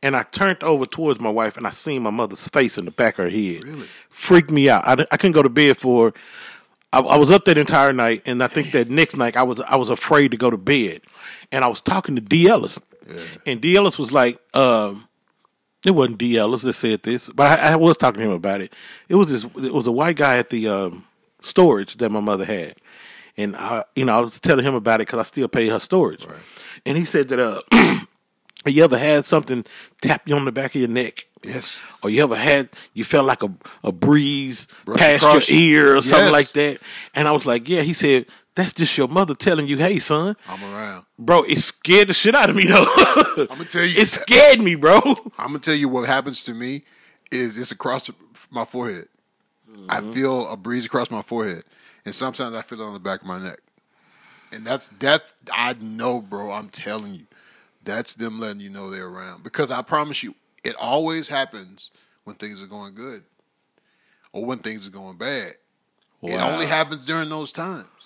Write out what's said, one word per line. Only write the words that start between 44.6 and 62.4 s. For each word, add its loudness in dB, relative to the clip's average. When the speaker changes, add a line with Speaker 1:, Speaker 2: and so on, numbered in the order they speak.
Speaker 1:
me, 0
bro. 6
Speaker 2:
I'ma -8
tell -2
you 0
what -4
happens -4
to -12
me -10
is -6
it's -10
across -8
the, -18
my -8
forehead. -10
I -6
Speaker 1:
Mm-hmm. -12
Speaker 2:
feel -4
a -12
breeze -8
across -4
my -10
forehead. -8
And -14
sometimes -10
I -12
feel -18
it -12
on -14
the -18
back -8
of -20
my -12
neck. -16
And -18
that's, -8
that's, -2
I -4
know, -8
bro, -12
I'm -12
telling -12
you. -20
That's -10
them -10
letting -12
you -18
know -16
they're -14
around. -18
Because -8
I -8
promise -6
you, -16
it -8
always -4
happens -10
when -20
things -16